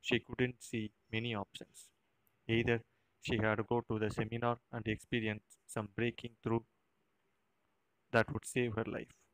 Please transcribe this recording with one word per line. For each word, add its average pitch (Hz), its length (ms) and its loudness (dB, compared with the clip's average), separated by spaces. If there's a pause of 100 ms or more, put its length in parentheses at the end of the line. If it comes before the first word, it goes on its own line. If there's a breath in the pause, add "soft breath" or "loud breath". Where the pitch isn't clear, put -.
She - 180 2
couldn't 123 420 -2 (100)
see 110 200 -4 (220)
many 113 240 -2
options. - 560 -10 (560)
Either 117 320 4 (400)
she - 160 0
had 107 220 4
to 110 60 0 (100)
go 120 80 4
to 110 180 -2
the 107 100 0
seminar 117 480 -2 (140)
and 113 160 -4
experience 110 800 -4
some 107 280 -4
breaking 117 480 -4
through 113 240 2 (1400)
that 113 220 4
would - 120 -4
save 120 300 0
her 113 220 -2
life - 200 -10 (180)